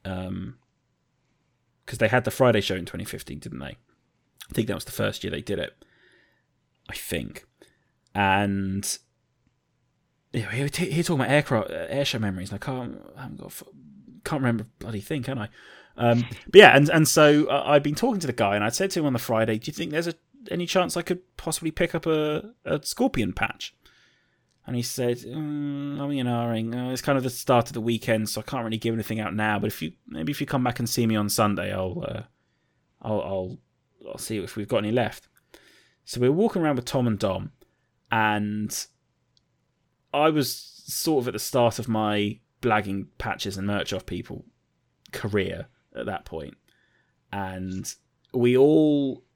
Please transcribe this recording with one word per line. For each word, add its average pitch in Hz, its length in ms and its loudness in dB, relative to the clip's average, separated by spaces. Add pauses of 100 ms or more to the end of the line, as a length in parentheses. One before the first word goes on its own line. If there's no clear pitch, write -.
um, 92 540 -8 (1300)
'cause 120 140 -12
they - 100 4
had 123 160 4
the - 60 0
Friday 117 300 6
show 98 160 -2
in 87 100 -6
twenty - 180 -8
fifteen, - 360 -12
didn't - 180 -12
they? 67 180 -12 (720)
I - 40 -16
think - 160 0
that - 80 -2
was - 80 -8
the - 80 -14
first - 320 -2
year 95 80 -4
they 73 100 -6
did - 160 -2
it, - 160 -6 (1120)
I - 60 -12
think. - 520 -8 (680)
And, 98 840 2 (1400)
you 123 100 -2
know, 98 80 -6
he, 135 180 -2
he, 170 240 -4
he 160 100 0
talking 160 180 0
about 127 120 2
aircraft, 143 380 2
uh, 82 180 -8
air 143 160 -2
show 120 160 -2
memories, 98 320 -4
and 101 100 -8
I - 20 -14
can't, 127 360 -8 (160)
I 135 60 -16
haven't 139 160 -14
got - 80 -16
a - 0 -
f-, - 160 -16 (640)
can't 156 180 -4
remember 117 220 0
a - 200 -18
bloody 113 160 -6
thing, 143 220 -6
can 123 160 -6
I? 104 100 -8 (480)
Um, 120 280 4 (220)
but - 100 6
yeah, 160 200 12
and, 143 140 8
and 160 180 4
so 147 400 6
I, 139 260 2
I'd 143 80 6
been 147 120 -2
talking 226 260 0
to 165 60 -4
the 131 60 -2
guy, 101 220 2
and 104 100 2
I'd 113 100 0
said 190 180 -2
to 175 80 -2
him 151 60 0
on 139 60 2
the 123 60 0
Friday, 113 400 0
"Do - 100 -10
you 151 40 -8
think 175 180 -8
there's 165 180 -2
a, 170 60 -6 (360)
any 175 160 -2
chance 180 300 0
I 170 60 -2
could 180 180 -2 (160)
possibly 160 340 -4
pick 165 240 -2
up 165 120 -2
a, 156 440 0 (140)
a 151 200 -2
Scorpion 117 480 0
patch?" - 420 -4 (920)
And - 100 -6
he 120 60 0
said, 120 360 -2
"Mm, 143 840 -6
I'm 143 100 -4
in 135 160 -2
Ahring. 117 480 -2
Uh, 123 180 -4
it's 127 100 -6
kind 139 160 2
of 127 60 0
the 131 60 0
start 123 380 2
of - 60 -12
the 117 60 -4
weekend, 110 480 0
so - 120 -6
I 107 40 -12
can't 127 200 -6
really 110 140 -4
give 113 160 0
anything 110 260 -4
out 104 140 -4
now. 107 240 0
But 101 100 -2
if - 140 -6
you, 80 100 -8 (140)
maybe 80 260 -6
if - 80 -6
you - 60 -2
come 131 180 0
back 123 140 -2
and 120 100 -2
see 117 180 0
me 110 100 2
on 104 120 0
Sunday, 98 440 0
I'll, 95 340 -4
uh, - 160 -8 (800)
I'll, 107 180 -2
I'll, 95 380 -4 (540)
I'll - 60 -12
see 110 200 -6
if - 180 -8
we've 101 120 -6
got 123 100 0
any 107 120 0
left." 113 380 -2 (800)
So - 140 -8
we 123 80 4
were 139 60 4
walking 196 280 2
around 151 140 2
with 120 100 -4
Tom 127 200 0
and 110 120 0
Dom, 98 340 -2 (580)
and 107 760 0 (1300)
I 151 180 4
was 151 220 2
sort - 680 -2
of 120 60 -2
at 107 60 -4
the 107 40 -6
start 120 400 2
of 123 100 -6
my 104 500 0 (240)
blagging 101 440 0 (120)
patches 101 380 -6
and 95 100 -6
merch 101 260 -2
off 92 140 -6
people - 380 -10 (680)
career 95 540 -4 (300)
at 60 100 -6
that 95 180 -6
point. 78 320 -10 (760)
And 92 600 -6 (400)
we 123 240 4
all 147 680 4 (120)